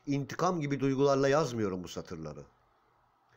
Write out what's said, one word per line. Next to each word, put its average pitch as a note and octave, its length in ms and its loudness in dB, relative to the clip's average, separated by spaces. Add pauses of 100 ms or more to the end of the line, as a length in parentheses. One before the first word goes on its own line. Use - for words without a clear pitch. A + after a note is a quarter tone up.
intikam D3+ 540 0
gibi C#3 180 -2
duygularla C#3 500 4
yazmıyorum A2+ 540 0
bu E2 40 -10
satırları. D#2 560 -10 (920)